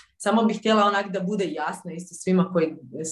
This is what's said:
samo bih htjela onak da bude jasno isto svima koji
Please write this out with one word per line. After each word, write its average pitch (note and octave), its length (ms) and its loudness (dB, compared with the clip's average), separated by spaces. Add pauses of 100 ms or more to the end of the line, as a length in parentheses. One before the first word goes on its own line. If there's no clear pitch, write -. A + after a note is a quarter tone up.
(180)
samo A3 260 2
bih A3 160 2
htjela A3 260 4
onak G3+ 260 2
da F#3+ 80 -4
bude F#3+ 260 -2
jasno D#3 460 -6
isto F3 240 -12
svima F#3 380 2
koji D#3+ 220 0 (360)